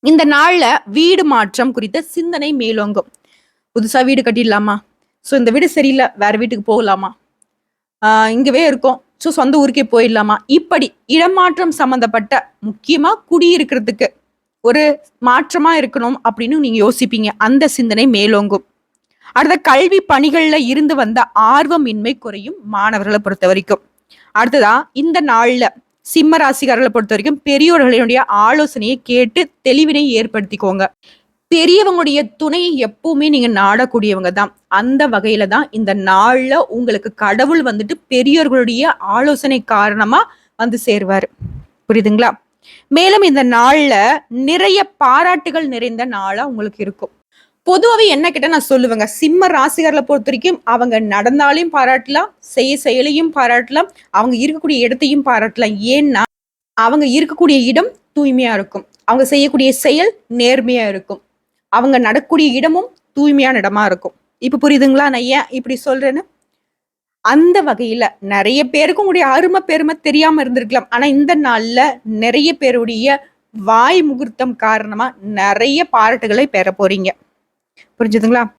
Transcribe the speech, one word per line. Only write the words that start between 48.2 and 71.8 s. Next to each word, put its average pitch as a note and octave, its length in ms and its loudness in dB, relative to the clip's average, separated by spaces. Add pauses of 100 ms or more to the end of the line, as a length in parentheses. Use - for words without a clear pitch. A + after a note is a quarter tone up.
கேட்டா D4+ 200 -4
நான் D#4+ 220 -2
சொல்லுவேங்க, A#3 400 0
சிம்ம E4+ 380 0
ராசிக்காரர்களை D4+ 540 0
பொறுத்த C#4+ 280 -2
வரைக்கும் C4+ 340 -2
அவங்க A#3 360 0
நடந்தாலையும் C#4+ 720 0
பாராட்டலாம், C#4 560 0 (180)
செய்ய C4 300 -2
செயலையும் C#4+ 560 -2
பாராட்டலாம், B3+ 560 0 (220)
அவங்க A#3 260 0
இருக்கக்கூடிய D4+ 420 -2
இடத்தையும் C4 480 0
பாராட்டலாம். A3 480 -2 (120)
ஏன்னா, C4+ 360 0 (540)
அவங்க B3+ 300 2
இருக்கக்கூடிய D4 600 2
இடம் E4 240 0 (240)
தூய்மையா B3+ 400 0
இருக்கும், G3 300 -8 (200)
அவங்க B3+ 200 2
செய்யக்கூடிய C#4 480 2
செயல் D#4 400 0 (180)
நேர்மையா A#3+ 580 0
இருக்கும், F#3+ 320 -10 (520)
அவங்க B3+ 260 2
நடக்கக்கூடிய C4+ 540 0
இடமும் D#4+ 360 -2 (240)
தூய்மையான C#4 460 2
இடமா G3+ 280 0
இருக்கும். F#3 280 -4 (280)
இப்ப B3+ 160 -4
புரியுதுங்களா C#4 460 2
நான் B3 240 -4
ஏன் C4+ 220 -2
இப்படி B3+ 260 -8
சொல்றேன்னு? C4+ 460 -4 (1000)
அந்த E4 380 4
வகையில A#3 420 -2 (160)
நிறைய G3+ 440 0
பேருக்கு D4 380 0
உங்களுடைய F4+ 240 0
அருமை F4+ 340 2
பெருமை D#4+ 400 -2
தெரியாம D#4 420 0
இருந்திருக்கலாம். B3 480 -4
ஆனா, A#3+ 160 0
இந்த C#4+ 300 2
நாள்ல A#3+ 440 0 (360)